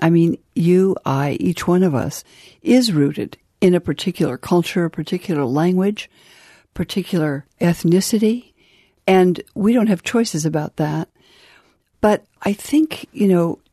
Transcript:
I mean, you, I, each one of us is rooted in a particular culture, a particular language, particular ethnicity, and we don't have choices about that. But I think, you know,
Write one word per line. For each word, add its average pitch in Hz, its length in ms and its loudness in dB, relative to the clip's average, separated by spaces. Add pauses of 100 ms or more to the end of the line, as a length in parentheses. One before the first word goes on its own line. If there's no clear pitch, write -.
I 165 80 2
mean, 170 280 2 (180)
you, 185 500 2
I, 135 340 -2
each - 280 -2
one 180 160 4
of 160 120 2
us - 300 -6 (360)
is 240 300 2
rooted 147 460 -2 (240)
in 180 120 4
a 175 60 2
particular 151 580 -4
culture, 175 460 -2
a 170 60 -4
particular 156 560 -6
language, 185 640 -2 (640)
particular 156 720 -4 (140)
ethnicity, 196 920 0 (560)
and 185 340 4 (140)
we 214 180 0
don't 226 140 2
have 190 160 0
choices 214 420 -2
about 151 320 -4
that. 156 320 -4 (920)
But 214 260 0 (160)
I 202 120 -2
think, - 580 -2
you 202 160 0
know, 175 320 2 (140)